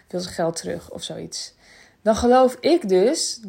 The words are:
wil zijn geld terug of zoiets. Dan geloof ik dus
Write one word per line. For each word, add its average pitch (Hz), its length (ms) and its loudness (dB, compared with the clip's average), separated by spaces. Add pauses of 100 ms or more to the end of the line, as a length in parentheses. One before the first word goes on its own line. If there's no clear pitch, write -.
wil 180 120 -8
zijn 180 140 -10
geld 165 220 -2
terug 170 340 -10
of - 120 -14
zoiets. - 520 -12 (480)
Dan 208 140 2
geloof 247 440 4
ik 311 280 2
dus 196 500 2 (100)